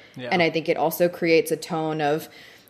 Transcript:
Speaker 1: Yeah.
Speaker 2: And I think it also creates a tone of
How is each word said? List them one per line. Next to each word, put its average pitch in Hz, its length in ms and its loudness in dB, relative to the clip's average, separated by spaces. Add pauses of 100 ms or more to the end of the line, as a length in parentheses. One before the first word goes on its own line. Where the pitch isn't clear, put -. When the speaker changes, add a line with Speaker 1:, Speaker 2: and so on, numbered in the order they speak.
(160)
Speaker 1:
Yeah. 123 140 -12
Speaker 2:
And 180 120 2
I 160 80 4
think 156 180 -2
it 165 80 0
also 170 320 2
creates 165 420 2
a 160 60 2
tone 156 460 -4
of 156 260 0 (420)